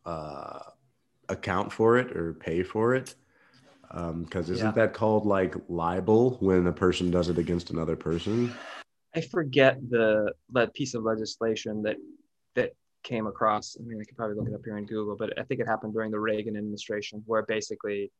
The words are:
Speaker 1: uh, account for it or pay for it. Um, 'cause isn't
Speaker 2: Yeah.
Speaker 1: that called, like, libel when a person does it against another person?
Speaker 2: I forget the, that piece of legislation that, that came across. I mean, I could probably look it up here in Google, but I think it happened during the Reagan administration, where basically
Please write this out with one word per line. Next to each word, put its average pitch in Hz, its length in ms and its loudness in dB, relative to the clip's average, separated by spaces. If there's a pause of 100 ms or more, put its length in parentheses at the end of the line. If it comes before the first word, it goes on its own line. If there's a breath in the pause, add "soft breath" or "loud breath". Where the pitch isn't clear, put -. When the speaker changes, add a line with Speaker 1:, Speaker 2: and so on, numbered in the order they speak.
Speaker 1:
uh, 76 560 -10 (680)
account 95 440 -2
for 117 260 6
it 98 180 -2
or 82 180 -4
pay 82 280 -2
for 113 320 2
it. 131 200 -4 (760 soft breath)
Um, 85 360 -6
'cause 87 240 -4
isn't 107 160 0
Speaker 2:
Yeah. 107 60 2
Speaker 1:
that 110 220 4
called, 107 320 4
like, 95 280 4 (140)
libel 95 720 4
when 92 260 6
a 85 60 4
person 90 380 2
does 87 180 4
it 85 100 2
against 87 320 -2
another 80 260 -2
person? 104 560 0 (600 loud breath)
Speaker 2:
I 165 80 0
forget 135 560 4 (100)
the, 110 460 2 (180)
that 117 220 2
piece 131 200 -4
of 113 100 -4
legislation 110 760 -2
that, 107 140 -2 (580)
that 120 180 0 (300)
came 110 240 -4
across. 107 520 0
I - 60 -14
mean, 113 160 -10
I 107 40 -10
could - 120 -20
probably 107 200 -4
look 110 120 -4
it 107 60 -4
up 104 100 -8
here 107 120 -6
in 104 100 -6
Google, 107 300 -6
but 104 220 -4
I 110 60 -6
think 127 160 -4
it 110 60 -2
happened 110 280 -2
during 110 160 -2
the 107 100 -2
Reagan 107 360 -2
administration, 104 680 -6
where 110 160 0
basically 104 760 -4